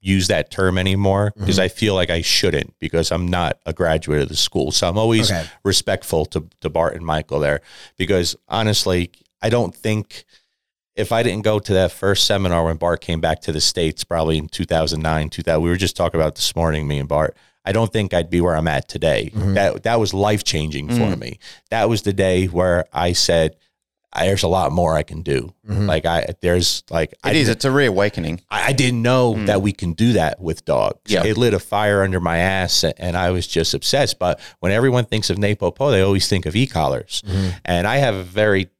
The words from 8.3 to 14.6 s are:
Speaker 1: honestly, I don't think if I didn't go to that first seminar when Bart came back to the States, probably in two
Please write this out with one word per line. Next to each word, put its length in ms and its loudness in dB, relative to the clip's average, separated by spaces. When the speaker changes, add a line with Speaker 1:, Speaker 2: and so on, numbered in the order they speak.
Speaker 1:
honestly, 640 0
I 80 0
don't 240 0
think 500 -6
if 180 -2
I 100 2
didn't 200 -2
go 160 2
to 160 -2
that 180 4
first 320 -2
seminar 400 2
when 120 0
Bart 260 -2
came 180 -4
back 220 0
to 100 -6
the 80 -2
States, 440 -2
probably 340 0
in 100 -6
two 160 -6